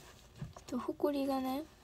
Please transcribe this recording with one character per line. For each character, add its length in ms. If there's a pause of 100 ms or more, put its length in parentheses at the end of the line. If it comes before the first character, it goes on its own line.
(600)
っ 80
と 100
埃 480
が 160
ね 220 (200)